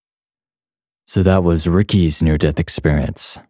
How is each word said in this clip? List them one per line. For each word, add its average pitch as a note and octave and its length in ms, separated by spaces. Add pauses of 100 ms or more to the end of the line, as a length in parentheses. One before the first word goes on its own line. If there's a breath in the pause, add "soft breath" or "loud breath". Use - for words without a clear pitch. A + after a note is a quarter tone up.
(1040)
So F#2+ 200
that F#2+ 180
was E2+ 240
Ricky's F2 560
near-death D#2 380
experience. - 880